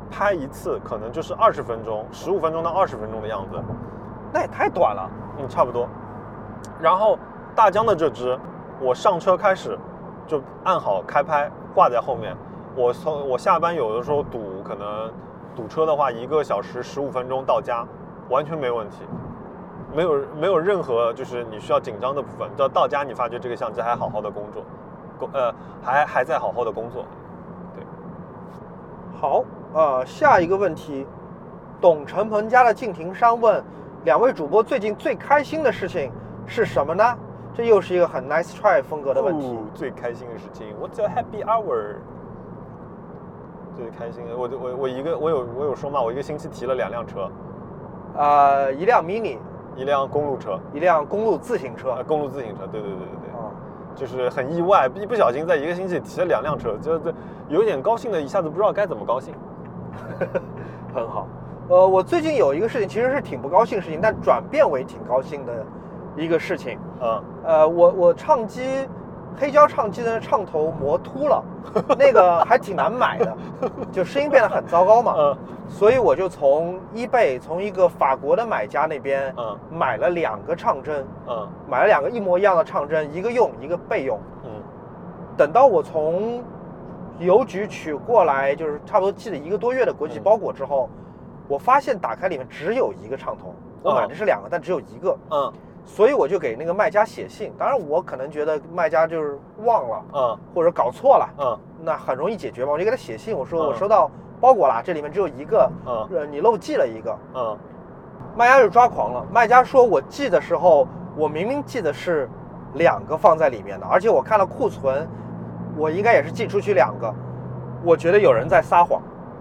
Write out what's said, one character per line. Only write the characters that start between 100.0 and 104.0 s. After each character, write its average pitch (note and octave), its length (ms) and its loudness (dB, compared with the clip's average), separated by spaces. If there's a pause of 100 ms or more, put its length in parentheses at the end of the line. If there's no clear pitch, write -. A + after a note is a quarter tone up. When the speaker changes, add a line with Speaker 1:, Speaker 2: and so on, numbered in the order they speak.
Speaker 1:
嗯。 B2 260 0 (140)
Speaker 2:
或 E3+ 100 2
者 E3+ 80 6
搞 B2+ 200 2
错 B3+ 260 6
了， B2+ 120 0 (100)
Speaker 1:
嗯。 B2 200 0 (220)
Speaker 2:
那 D#3+ 160 -2
很 C3+ 180 -4
容 D#3+ 140 -2
易 A3 80 -4
解 C#3 140 -8
决 B2 120 -6
嘛， C#3+ 100 0
我 D3+ 40 0
就 F3+ 80 -2
给 A3 60 2
他 C4 40 0
写 A2+ 220 -8
信， G#3+ 180 -6
我 C3 100 -4
说： E3 200 -2
Speaker 1:
嗯。 - 20 0
Speaker 2:
“我 - 60 2
收 F#3+ 120 -2
到 F#3+ 240 6 (300)